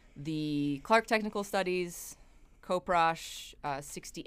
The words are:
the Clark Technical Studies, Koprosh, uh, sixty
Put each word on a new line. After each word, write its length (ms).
the 680
Clark 240
Technical 340
Studies, 760
Koprosh, 920
uh, 160
sixty 460